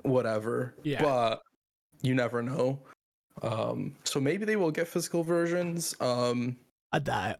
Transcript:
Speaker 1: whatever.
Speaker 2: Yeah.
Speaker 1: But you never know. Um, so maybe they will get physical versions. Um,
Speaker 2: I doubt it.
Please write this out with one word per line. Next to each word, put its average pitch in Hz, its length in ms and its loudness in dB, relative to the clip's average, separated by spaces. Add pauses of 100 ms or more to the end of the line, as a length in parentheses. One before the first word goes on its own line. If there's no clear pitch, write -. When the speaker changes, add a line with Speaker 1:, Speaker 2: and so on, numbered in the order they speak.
Speaker 1:
whatever. 120 720 0 (100)
Speaker 2:
Yeah. 147 180 0
Speaker 1:
But 120 400 2 (600)
you 127 120 2
never 120 280 0
know. 131 360 0 (640)
Um, 113 520 -2 (100)
so - 160 -2
maybe 165 240 0
they 220 120 0
will 175 140 2
get 160 180 -2
physical 170 360 -2
versions. 170 760 0
Um, 123 560 0 (360)
Speaker 2:
I 151 80 2
doubt 123 320 -2
it. - 80 -10